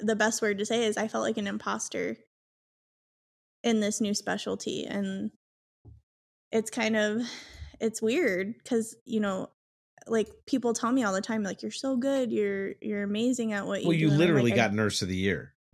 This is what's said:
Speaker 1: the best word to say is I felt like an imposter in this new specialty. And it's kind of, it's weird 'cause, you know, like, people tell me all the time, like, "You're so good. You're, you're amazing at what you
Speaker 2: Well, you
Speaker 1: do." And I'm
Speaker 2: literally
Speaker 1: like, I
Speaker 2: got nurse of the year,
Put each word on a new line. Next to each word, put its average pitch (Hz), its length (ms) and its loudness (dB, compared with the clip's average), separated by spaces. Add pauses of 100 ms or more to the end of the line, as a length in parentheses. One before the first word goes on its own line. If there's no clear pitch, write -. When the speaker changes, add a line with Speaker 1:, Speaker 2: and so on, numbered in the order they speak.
Speaker 1:
the 214 160 2
best 220 260 2
word 208 160 2
to 214 80 -2
say 233 180 2
is 214 120 0
I 202 120 0
felt 220 140 -2
like 226 160 -2
an 208 80 -2
imposter 202 680 -4 (1500)
in 226 180 2
this 208 200 0
new 208 140 0
specialty. - 720 -6
And 196 460 -6 (1200)
it's 220 180 0
kind 220 260 0
of, 214 260 0 (580)
it's 220 220 -2
weird 220 640 0
'cause, 226 400 -2
you 214 160 -2
know, 190 300 -2 (560)
like, 226 220 2 (180)
people 240 280 2
tell 233 180 0
me 262 100 4
all 196 120 2
the 190 80 0
time, 220 200 -2
like, 190 200 -6
"You're 214 100 -6
so 269 240 -2
good. 262 360 0
You're, 202 500 0
you're 208 200 -2
amazing 220 520 0
at 202 120 -4
what 196 180 -2
you 170 80 4
Speaker 2:
Well, 165 40 4
you 156 140 4
Speaker 1:
do." - 20 6
And 147 120 6
I'm 170 80 6
Speaker 2:
literally 120 180 6
Speaker 1:
like, - 20 4
I 113 120 4
Speaker 2:
got 101 80 2
nurse 107 300 2
of 95 60 -2
the 92 80 -2
year, 92 380 0 (200)